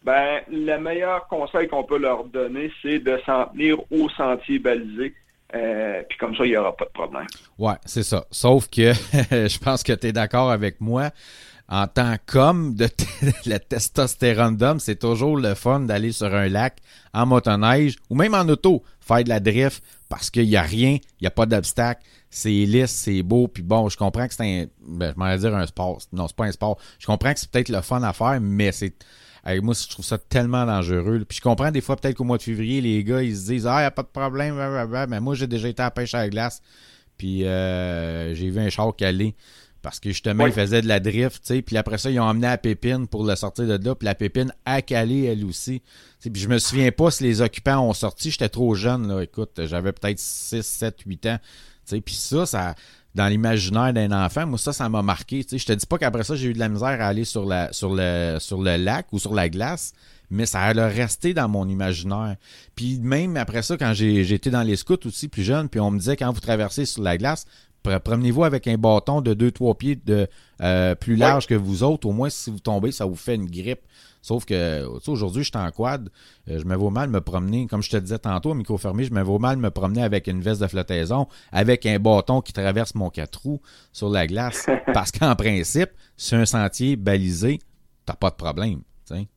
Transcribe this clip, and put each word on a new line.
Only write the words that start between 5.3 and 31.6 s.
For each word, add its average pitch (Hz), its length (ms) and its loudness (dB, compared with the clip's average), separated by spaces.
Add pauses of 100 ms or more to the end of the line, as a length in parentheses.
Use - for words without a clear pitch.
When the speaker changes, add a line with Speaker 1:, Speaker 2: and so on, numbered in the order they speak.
Speaker 1:
Euh, 107 520 -4
puis - 120 -10
comme 113 160 -4
ça, 131 100 0
il 123 60 2
n'y 110 60 4
aura 98 180 0
pas - 100 -4
de - 60 -16
problème. 78 340 -8 (320)
Speaker 2:
Ouais, 104 160 0 (120)
c'est 113 180 -4
ça. 95 260 -2
Sauf 127 380 4
que 117 260 4
<laughs> - 200 -2 (180)
je 110 260 2
pense 131 240 0
que 127 120 0
t'es 113 180 -2
d'accord 120 400 2
avec 104 280 -2
moi. 120 300 -2 (580)
En 98 200 0
tant 120 360 0
qu'homme, 147 520 4
de 113 100 2
t-, - 200 0 (160)
<laughs> 139 280 0
le 107 80 0
testostérone 117 1000 2
d'homme, 139 220 2
c'est 104 200 -4
toujours 120 380 2
le 107 180 2
fun 131 240 0
d'aller 110 320 0
sur 104 240 -2
un 98 140 2
lac 110 280 0 (340)
en 113 140 2
motoneige 123 680 4 (160)
ou 120 40 -2
même 202 200 4
en 185 120 4
auto, 156 360 4 (180)
faire 120 220 4
de 120 60 -2
la 110 100 2
drift 113 440 2 (240)
parce - 220 -6
qu'il 117 180 4
n'y 104 100 6
a 90 40 6
rien, 113 400 2
il - 220 -16
n'y 92 40 0
a - 40 -2
pas 113 160 2
d'obstacle, 117 560 0 (260)
c'est - 200 -4
lisse, 104 420 4
c'est 95 320 -2
beau, 120 240 4
puis 98 160 -10
bon, 107 260 2
je - 80 -8
comprends 113 300 0
que - 80 -10
c'est - 80 -4
un, 92 220 -2 (220)
ben, 82 280 -4
je - 40 -10
m'en 92 100 0
vais 95 80 2
dire 107 180 0
un 92 100 0
sport. 90 320 -6 (160)
Non, 90 140 -4
c'est - 100 -10
pas 113 80 -2
un 101 60 -4
sport. 104 260 -2 (220)
Je - 80 -12
comprends 117 260 2
que 143 60 -4
c'est - 100 -10
peut-être 123 200 0
le 101 120 0
fun 123 220 -2
à 101 100 -2
faire, 127 260 0
mais 101 320 2
c'est, 95 220 -4 (500)
hey, 92 180 -2
moi, 117 120 0
je - 160 -6
trouve - 160 -12
ça 110 140 -4
tellement 123 480 0
dangereux, 92 500 0
là. 104 100 -2
Puis - 100 -12
je - 40 -10
comprends 131 300 2